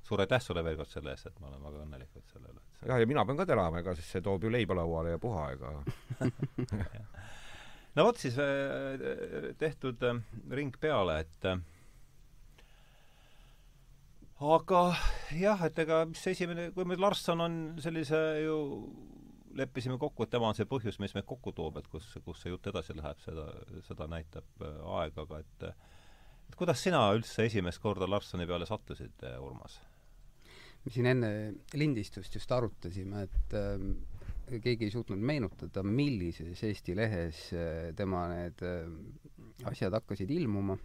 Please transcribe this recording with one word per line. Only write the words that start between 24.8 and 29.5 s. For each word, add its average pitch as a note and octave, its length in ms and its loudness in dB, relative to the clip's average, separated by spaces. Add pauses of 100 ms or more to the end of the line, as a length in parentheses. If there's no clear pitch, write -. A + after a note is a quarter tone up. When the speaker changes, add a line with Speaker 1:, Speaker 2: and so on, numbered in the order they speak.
Speaker 1:
aeg, D#2+ 280 -2
aga D#2 240 -8
et, - 220 -14 (760)
et - 140 -18
kuidas E3+ 260 2
sina D#3+ 280 6
üldse A2 360 4
esimest F#2+ 380 0
korda F#2 240 2
Larssoni F#2+ 400 0
peale E2+ 180 0
sattusid, - 540 -6
äh, B1 180 -8
Urmas? C2 400 -12 (1000)